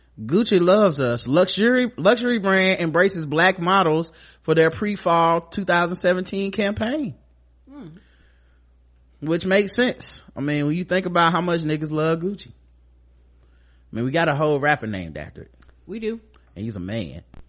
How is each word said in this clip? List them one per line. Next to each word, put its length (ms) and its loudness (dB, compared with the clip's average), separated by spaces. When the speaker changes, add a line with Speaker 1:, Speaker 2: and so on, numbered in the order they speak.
Speaker 1:
Gucci 400 2
loves 400 4
us. 260 -2
Luxury, 680 2
luxury 420 2
brand 420 2
embraces 440 2
black 340 2
models 520 2
for 120 0
their 160 6
pre-fall 720 0
two 220 -8
thousand 320 0
seventeen 560 -2
campaign. 600 -4
Speaker 2:
Hmm. 180 -18
Speaker 1:
Which 260 -2
makes 280 2
sense. 480 -4
I 40 -8
mean, 260 -2
when 100 -2
you 80 -4
think 220 -2
about 260 4
how 80 0
much 220 0
niggas 280 -4
love 300 0
Gucci. 320 -8
I 1400 -20
mean, 80 -4
we 60 -4
got 180 0
a 80 0
whole 240 2
rapper 260 0
named 300 -8
after 260 -14
it. 120 -20
Speaker 2:
We 120 -12
do. 220 -6
Speaker 1:
And 100 -10
he's 120 -6
a 40 -8
man. 420 -8